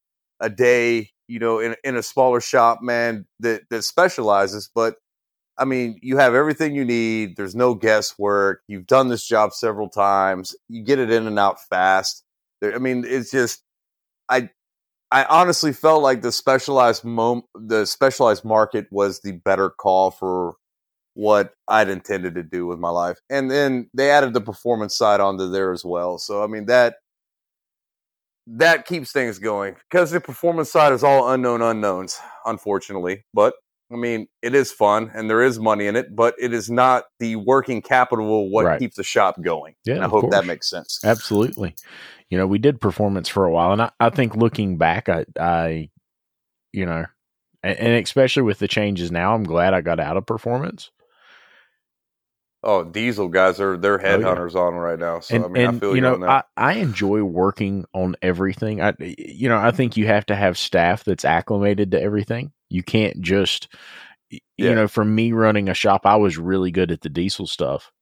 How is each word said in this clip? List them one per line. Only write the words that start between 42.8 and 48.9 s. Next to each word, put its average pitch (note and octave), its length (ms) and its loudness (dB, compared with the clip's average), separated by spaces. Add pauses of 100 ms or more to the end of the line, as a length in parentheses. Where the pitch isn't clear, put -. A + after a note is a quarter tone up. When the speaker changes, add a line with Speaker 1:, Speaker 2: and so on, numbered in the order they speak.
Speaker 2:
performance G2 480 -2
for G2 160 2
a E2+ 60 2
while, E2+ 200 2
and G#2 100 2
I, A#2 100 -2 (100)
I A#2 80 4
think A2+ 260 -2
looking G#2+ 420 0
back, E2 300 0
I, E2 160 0 (160)
I, E2 500 -2 (840)
you F#2+ 120 -4
know, E2 200 -6 (580)
a-, F#2+ 180 -4
and A#2 220 2
especially C3 400 2
with G#2 160 0
the G2+ 80 -4
changes F#2+ 460 -2